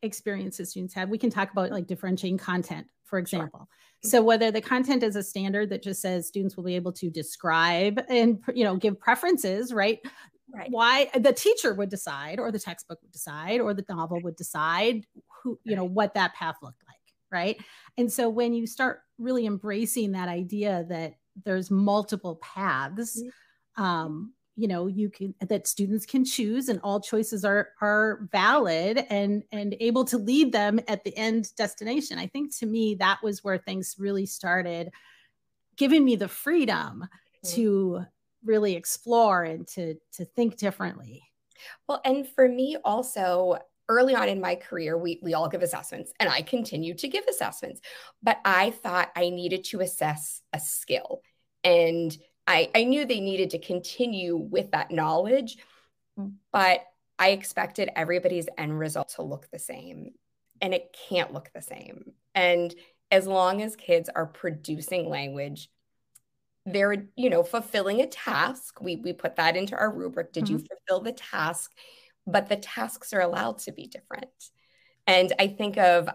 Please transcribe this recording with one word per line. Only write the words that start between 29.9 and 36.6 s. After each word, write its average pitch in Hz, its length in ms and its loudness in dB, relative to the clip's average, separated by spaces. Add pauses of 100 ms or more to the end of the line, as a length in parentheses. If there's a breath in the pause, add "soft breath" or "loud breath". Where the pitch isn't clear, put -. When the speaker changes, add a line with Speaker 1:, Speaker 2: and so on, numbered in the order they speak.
Speaker 1:
to 247 140 -2
lead 247 340 4
them 214 380 4
at 202 160 -4
the 196 100 -6
end 220 400 -2
destination. 226 640 -4
I 185 80 -6
think 294 300 -8
to 233 80 -4
me, 214 300 0
that 190 280 2
was 208 180 -4
where 190 160 0
things 190 400 -8
really 196 280 -2
started 175 680 -2 (840 soft breath)
giving 277 260 6
me 247 120 6
the 196 120 0
freedom 214 800 -2 (380 soft breath)